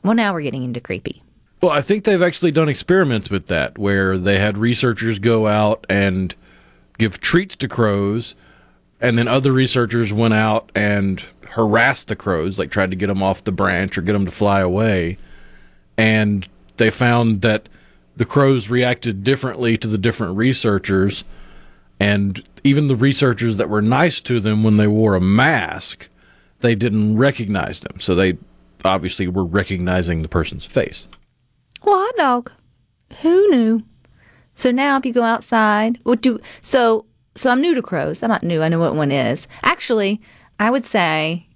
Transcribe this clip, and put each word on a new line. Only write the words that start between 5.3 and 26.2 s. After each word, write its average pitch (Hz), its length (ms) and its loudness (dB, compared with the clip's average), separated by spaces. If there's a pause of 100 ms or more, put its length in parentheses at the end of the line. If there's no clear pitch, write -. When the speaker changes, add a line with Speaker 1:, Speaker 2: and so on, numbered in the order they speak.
Speaker 2:
out 104 420 0
and 95 460 0 (640)
give 110 240 -2
treats 190 340 0
to - 120 -6
crows, 104 640 -2 (680)
and 120 160 2
then 117 120 0
other 135 220 2
researchers 120 640 0
went 110 220 2
out 110 400 0
and 101 500 -2 (280)
harassed 113 560 0
the 110 80 -4
crows, 92 420 -2
like, 78 120 -4
tried 95 200 0
to 95 60 -6
get 98 120 -2
'em 98 140 -2
off 95 220 0
the 104 80 -2
branch 95 440 0
or 90 60 -4
get 101 120 0
'em 98 120 0
to 87 40 -6
fly 98 300 0
away. 95 560 0 (800)
And 107 500 2 (300)
they 113 140 4
found 117 500 2
that 107 300 0 (440)
the 117 120 -2
crows 135 420 2
reacted 123 560 -2
differently 123 540 0
to 113 100 -6
the 107 80 0
different 98 400 -2
researchers, 101 880 0 (760)
and 101 440 0 (200)
even 139 260 2
the 131 80 2
researchers 120 600 0
that 87 140 -2
were 104 100 0
nice 131 400 2
to 120 180 -2
them 107 260 0
when 107 120 4
they 107 100 4
wore 107 280 4
a 90 60 2
mask, 101 880 0 (520)